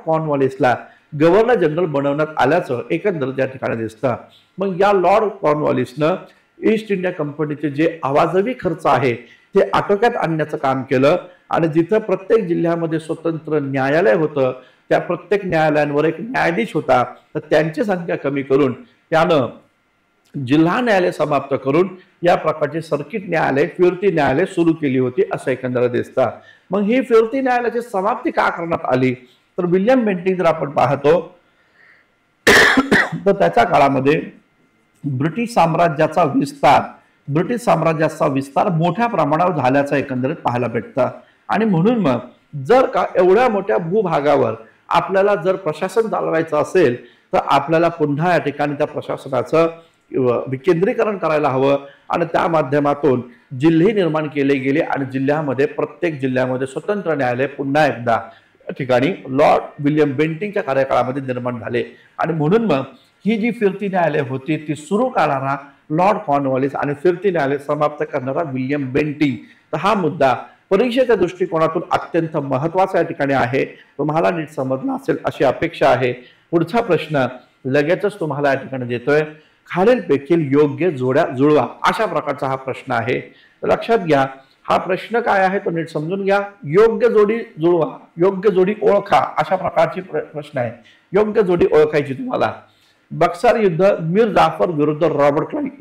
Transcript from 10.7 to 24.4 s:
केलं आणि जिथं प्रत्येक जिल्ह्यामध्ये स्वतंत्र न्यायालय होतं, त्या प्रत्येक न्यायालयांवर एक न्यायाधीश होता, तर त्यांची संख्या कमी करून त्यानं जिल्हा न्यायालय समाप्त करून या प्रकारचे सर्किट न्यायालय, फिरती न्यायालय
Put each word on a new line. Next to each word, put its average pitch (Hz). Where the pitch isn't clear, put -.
केलं 135
आणि 160
जिथं 165
प्रत्येक 214
जिल्ह्यामध्ये 165
स्वतंत्र 156
न्यायालय 139
होतं, 147
त्या 156
प्रत्येक 180
न्यायालयांवर 151
एक 160
न्यायाधीश 165
होता, 131
तर -
त्यांची 160
संख्या 180
कमी 139
करून 135
त्यानं 160
जिल्हा 160
न्यायालय 190
समाप्त 143
करून 156
या 170
प्रकारचे 151
सर्किट 175
न्यायालय, 147
फिरती 180
न्यायालय 147